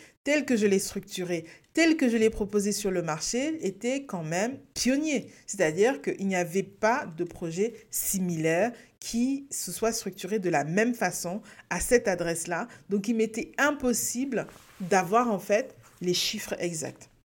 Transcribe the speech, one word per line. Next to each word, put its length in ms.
tel 220
que 100
je 120
l'ai 100
structuré, 680
tel 240
que 120
je 80
l'ai 120
proposé 440
sur 180
le 100
marché, 640
était 400
quand 180
même 360
pionnier. 560
C'est-à-dire 540
qu'il 260
n'y 80
avait 260
pas 460
de 60
projet 500
similaire 800
qui 500
se 220
soit 220
structuré 440
de 120
la 140
même 300
façon 480
à 80
cette 280
adresse-là. 600
Donc, 180
il 80
m'était 420
impossible 880
d'avoir, 520
en 80
fait, 360
les 120
chiffres 460
exacts. 500